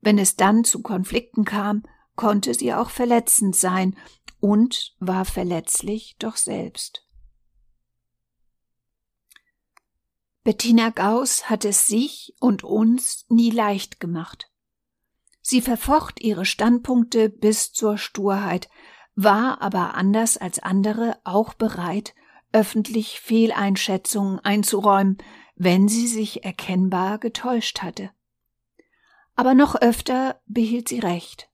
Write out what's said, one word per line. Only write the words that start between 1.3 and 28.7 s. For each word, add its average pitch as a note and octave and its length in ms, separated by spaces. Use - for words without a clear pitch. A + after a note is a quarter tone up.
kam, G#3 380
konnte G#3 360
sie - 200
auch A#3 160
verletzend A#3 640
sein F#3 400
und G#3+ 580
war F#3 240
verletzlich F3+ 960
doch A3 160
selbst. - 720
Bettina A3+ 460
Gauss A3+ 600
hat G#3+ 160
es G3+ 220
sich - 520
und G#3+ 240
uns A3+ 680
nie A#3 220
leicht G#3 500
gemacht. - 500
Sie B3+ 200
verfocht C4 600
ihre G3 240
Standpunkte A#3 840
bis G#3+ 420
zur G#3 260
Sturheit, G3 720
war G#3+ 420
aber G3 340
anders G#3+ 420
als - 220
andere G#3+ 640
auch G3 300
bereit, G3+ 600
öffentlich A3 680
Fehleinschätzungen G3+ 1200
einzuräumen, G3+ 800
wenn F#3 320
sie A#3 200
sich A3 380
erkennbar F#3+ 720
getäuscht A#3 640
hatte. F#3+ 300